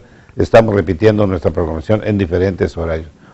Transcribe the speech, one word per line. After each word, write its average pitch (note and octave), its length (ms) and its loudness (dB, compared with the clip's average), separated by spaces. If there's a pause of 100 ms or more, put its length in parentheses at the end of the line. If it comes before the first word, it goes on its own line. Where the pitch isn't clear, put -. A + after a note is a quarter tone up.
(380)
estamos G#2+ 360 4
repitiendo G2+ 540 2
nuestra F#2 240 -2
programación D#2+ 540 -2
en G#2 120 0
diferentes F2 600 0
horarios. D#2+ 320 -6 (240)